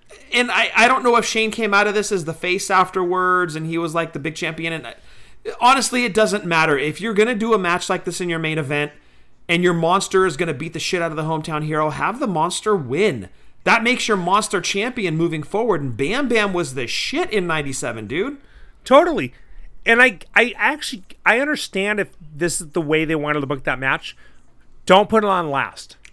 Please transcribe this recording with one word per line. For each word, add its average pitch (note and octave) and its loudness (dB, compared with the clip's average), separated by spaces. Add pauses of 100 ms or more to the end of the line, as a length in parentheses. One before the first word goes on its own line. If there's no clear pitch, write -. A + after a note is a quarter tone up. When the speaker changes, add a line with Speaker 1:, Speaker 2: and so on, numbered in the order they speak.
(340)
Speaker 1:
and B3 0
I, - 2
I A#3 6
don't B3+ 2
know A#3+ 4
if A3 4
Shane A3 0
came G#3+ -2
out G#3 4
of G#3 0
this G#3 -2
as F3+ -2
the D#3+ -6
face F3+ -2
afterwards F3+ 2
and D#3+ -6
he E3 -4
was, E3 -4
like, E3 -2
the D#3 -8
big D#3 -6
champion. E3 -6
And D3+ -8
I, G#2+ -14 (680)
honestly, B3+ 4
it A#3 -2
doesn't G#3 2
matter. D#3 2
If D3 -4
you're A3 -4
gonna A3 2
do A3+ 0
a A3 4
match F3+ -2
like F3+ -2
this E3+ -6
in F3+ -4
your E3 -2
main D#3+ -2
event D3 -2 (560)
and F3 2
your F3+ 4
monster F#3 2
is E3+ -2
gonna E3 -4
beat D3+ -8
the D#3+ -8
shit F3+ -2
out E3 -2
of D#3 -10
the D#3 -4
hometown D#3+ -4
hero, D#3 0
have D3+ -4
the D4 -2
monster F3+ 0
win. C#3 -2 (340)
That A3 4
makes A#3+ 0
your G#3+ 4
monster F#3+ 0
champion G3 -2
moving D#3+ 0
forward. G3+ 0
And B2+ -4
Bam G3 0
Bam G#3+ 2
was F3 -2
the B2+ -4
shit - -4
in F#3+ 0
ninety-seven, C3+ -4
dude. G#3 -4 (440)
Speaker 2:
Totally. C4+ 4 (540)
And A#3 4
I, B3 4 (180)
I A#3 2
actually, B3+ -4 (240)
I G#3+ 4
understand G#3+ -2
if G3 -2 (280)
this D#3+ -2
is D#3+ -10
the F3 0
way D#3 2
they D#3 0
wanted D3 0
to C#3 -2
book C3+ -4
that C#3 0
match. C3+ -2 (720)
Don't F#3+ 8
put A3 4
it G#3 0
on F3 0
last. B2+ -4 (160)